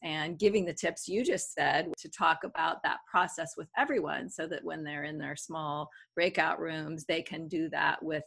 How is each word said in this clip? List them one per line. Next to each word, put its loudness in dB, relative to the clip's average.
and -4
giving 6
the -2
tips -2
you 2
just 0
said 2
to -12
talk 4
about -2
that 2
process 2
with -8
everyone 2
so -6
that -6
when -6
they're -6
in -6
their -6
small -4
breakout 2
rooms, -4
they 0
can -8
do 0
that 2
with -2